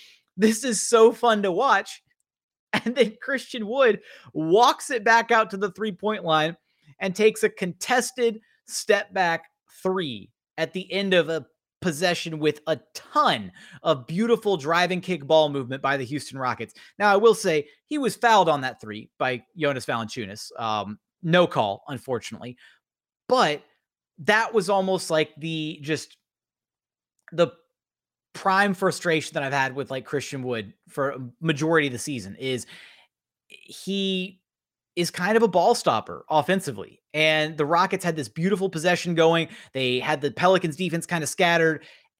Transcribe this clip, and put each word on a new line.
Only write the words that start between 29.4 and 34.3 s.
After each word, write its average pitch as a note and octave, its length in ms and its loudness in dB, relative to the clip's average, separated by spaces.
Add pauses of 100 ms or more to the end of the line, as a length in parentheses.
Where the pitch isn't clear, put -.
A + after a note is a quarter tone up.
I've C3+ 100 -4
had C3+ 220 0
with, C3 160 -8
like, C3 140 -8
Christian C3+ 380 -6
Wood A2 320 -6 (140)
for C#3 220 -4
a - 80 -8 (220)
majority D#3 460 2
of C3 60 -4
the A#2+ 60 -8
season G#2 380 -10
is B2+ 300 -6 (840)
he F#3+ 920 -6 (540)